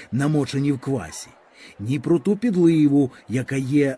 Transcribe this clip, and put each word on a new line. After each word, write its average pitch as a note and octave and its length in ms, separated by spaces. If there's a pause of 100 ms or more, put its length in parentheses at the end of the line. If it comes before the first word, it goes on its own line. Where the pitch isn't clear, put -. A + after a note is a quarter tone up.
(120)
намочені C#3+ 600
в C3 60
квасі, A2+ 500 (500)
ні B2+ 200
про D#3+ 200
ту G3 180
підливу, D#3+ 720 (180)
яка B2+ 280
є C3+ 420